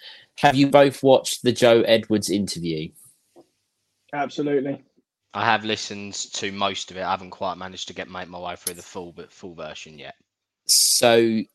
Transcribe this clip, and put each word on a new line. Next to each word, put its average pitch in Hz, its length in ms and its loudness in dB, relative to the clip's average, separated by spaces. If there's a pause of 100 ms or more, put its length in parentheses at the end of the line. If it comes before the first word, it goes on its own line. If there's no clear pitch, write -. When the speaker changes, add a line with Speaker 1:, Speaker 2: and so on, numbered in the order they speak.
(400)
Speaker 1:
Have 143 160 6
you 139 100 6
both 139 380 6
watched - 400 4
the 123 80 2
Joe 117 300 4
Edwards 107 500 0
interview? 85 580 -4 (1200)
Speaker 2:
Absolutely. 143 720 -4 (480)
Speaker 3:
I 101 140 -4
have 107 180 2
listened 101 520 -8 (180)
to 101 180 -8
most 98 380 -6
of 92 80 -16
it. 92 60 -8
I 90 80 -4
haven't 95 180 -6
quite 90 260 -8
managed 92 340 -14
to 90 40 -18
get, 85 160 -12
make 92 200 -12
my 90 100 -16
way 87 160 -10
through - 180 -10
the 87 80 -16
full, 87 340 -16
but - 160 -20
full 92 220 -18
version 78 460 -16
yet. 135 160 -18 (500)
Speaker 1:
So, 117 760 4 (140)